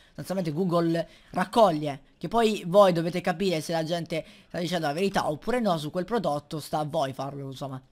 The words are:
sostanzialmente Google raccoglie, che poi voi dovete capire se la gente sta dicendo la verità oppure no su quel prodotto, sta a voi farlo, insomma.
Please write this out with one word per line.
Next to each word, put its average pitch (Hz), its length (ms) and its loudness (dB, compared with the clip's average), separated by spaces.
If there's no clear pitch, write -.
sostanzialmente 180 440 -6
Google 170 580 0
raccoglie, 175 720 2
che - 80 -8
poi 220 400 2
voi 190 260 8
dovete 170 280 -2
capire 175 400 0
se 147 100 -8
la 165 140 0
gente 160 400 -4
sta 160 100 -8
dicendo 165 300 -2
la 143 40 -4
verità 175 380 0
oppure 226 300 -2
no 190 180 2
su 147 140 -6
quel 180 120 -2
prodotto, 170 540 -2
sta 156 220 -4
a 151 40 -2
voi 143 280 -2
farlo, 139 340 -10
insomma. 135 340 -10